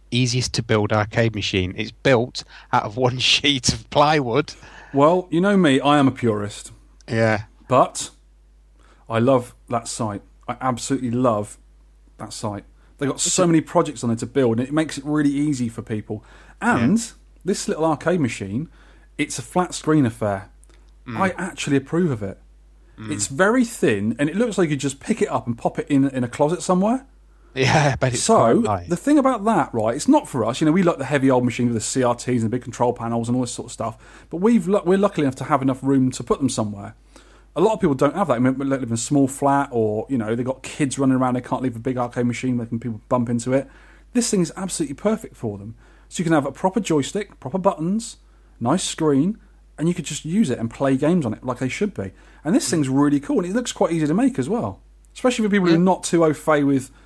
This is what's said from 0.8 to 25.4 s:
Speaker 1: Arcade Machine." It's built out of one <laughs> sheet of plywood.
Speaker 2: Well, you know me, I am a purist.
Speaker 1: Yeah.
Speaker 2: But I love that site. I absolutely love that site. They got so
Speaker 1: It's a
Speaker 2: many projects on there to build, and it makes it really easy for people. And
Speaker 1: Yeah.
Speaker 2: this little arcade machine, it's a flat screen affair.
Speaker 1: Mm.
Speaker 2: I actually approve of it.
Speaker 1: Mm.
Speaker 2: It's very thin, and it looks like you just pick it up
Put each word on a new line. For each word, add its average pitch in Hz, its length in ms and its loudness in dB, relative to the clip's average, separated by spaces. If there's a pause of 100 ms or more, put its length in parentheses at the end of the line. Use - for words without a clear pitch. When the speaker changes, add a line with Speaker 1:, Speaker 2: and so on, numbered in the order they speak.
Speaker 1:
Arcade 110 420 0
Machine." 95 420 -2
It's 110 140 -8
built 127 520 0 (280)
out 123 120 2
of 104 140 -8
one 127 200 0
<laughs> 120 160 0
sheet 139 400 0
of 117 160 -12
plywood. 147 640 2 (400)
Speaker 2:
Well, 170 360 4
you 165 120 2
know 202 160 4
me, 139 240 4
I 143 180 4
am 135 80 6
a 123 40 2
purist. 107 600 -4 (360)
Speaker 1:
Yeah. 110 360 2 (240)
Speaker 2:
But - 440 0 (1000)
I 113 100 0
love 120 340 2 (160)
that 117 180 -4
site. 107 340 -6 (260)
I 123 140 -6
absolutely 127 500 -2
love 117 460 0 (600)
that 107 160 -14
site. 104 300 -8 (340)
They 143 100 -4
got 131 120 -4
so - 80 -2
Speaker 1:
It's - 120 0
a 180 80 4
Speaker 2:
many 160 140 4
projects 147 420 -2
on 120 60 0
there 113 80 0
to 117 100 -8
build, 117 320 2
and 127 80 -2
it 139 60 -8
makes 156 240 -2
it 139 80 -10
really 147 260 0
easy 139 380 -2
for 113 120 -10
people. 107 420 -8 (380)
And 185 380 2
Speaker 1:
Yeah. 226 60 -6 (380)
Speaker 2:
this 196 240 -4
little 175 180 -2
arcade 165 340 0
machine, 117 500 -4 (480)
it's 147 220 -4
a - 20 -8
flat 180 320 -4
screen 156 320 2
affair. 101 440 -4 (580)
Speaker 1:
Mm. 117 120 -10
Speaker 2:
I 190 180 0
actually 170 400 -2
approve 160 340 -2
of 110 100 -6
it. 95 160 -8 (600)
Speaker 1:
Mm. 110 120 -10
Speaker 2:
It's - 160 -6
very 208 380 2
thin, 113 540 0
and 143 100 0
it 156 60 -6
looks 220 220 -2
like 180 120 2
you 151 60 0
just 135 240 -4
pick - 220 -2
it 208 80 2
up 123 180 -4